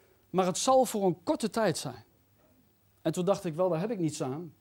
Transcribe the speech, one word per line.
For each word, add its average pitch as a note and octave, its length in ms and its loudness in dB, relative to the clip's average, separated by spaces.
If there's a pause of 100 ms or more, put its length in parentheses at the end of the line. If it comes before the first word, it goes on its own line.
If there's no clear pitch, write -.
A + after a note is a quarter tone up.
(300)
maar F3+ 160 2
het F3+ 120 0
zal C4 280 4
voor G3+ 200 -2
een F3 180 0
korte D4 260 -2
tijd G#3 280 0
zijn." A2+ 260 -10 (960)
En D#3+ 100 0
toen F3+ 140 -2
dacht F#3+ 200 2
ik: D#3+ 100 -4
"Wel, F#3 140 2
daar D#3+ 100 0
heb G#3+ 120 -4
ik G#3 80 -4
niets D#3+ 240 -2
aan. D3 380 -8